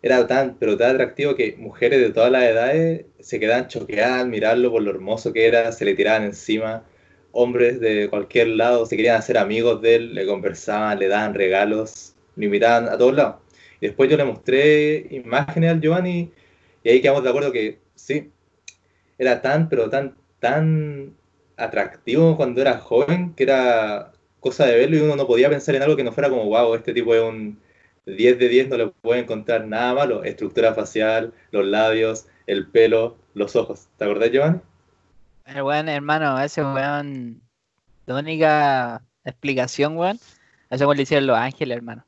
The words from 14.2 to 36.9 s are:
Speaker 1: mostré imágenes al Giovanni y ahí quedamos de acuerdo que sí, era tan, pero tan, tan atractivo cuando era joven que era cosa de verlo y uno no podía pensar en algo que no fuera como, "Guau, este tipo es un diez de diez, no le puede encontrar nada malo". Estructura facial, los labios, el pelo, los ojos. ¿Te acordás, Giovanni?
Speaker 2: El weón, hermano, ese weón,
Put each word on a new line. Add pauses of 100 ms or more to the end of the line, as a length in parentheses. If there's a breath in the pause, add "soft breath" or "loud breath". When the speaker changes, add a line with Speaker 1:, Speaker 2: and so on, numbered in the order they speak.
Speaker 1:
mostré
imágenes
al
Giovanni (520 soft breath)
y
ahí
quedamos
de
acuerdo
que (180)
sí, (880)
era
tan,
pero
tan, (240)
tan (440)
atractivo
cuando
era
joven
que
era (280)
cosa
de
verlo
y
uno
no
podía
pensar
en
algo
que
no
fuera
como,
"Guau,
este
tipo
es
un (480 soft breath)
diez
de
diez,
no
le
puede
encontrar
nada
malo".
Estructura
facial, (200 soft breath)
los
labios, (220 soft breath)
el
pelo, (180)
los
ojos. (100)
¿Te
acordás,
Giovanni? (880)
Speaker 2:
El
weón,
hermano,
ese
weón, (680)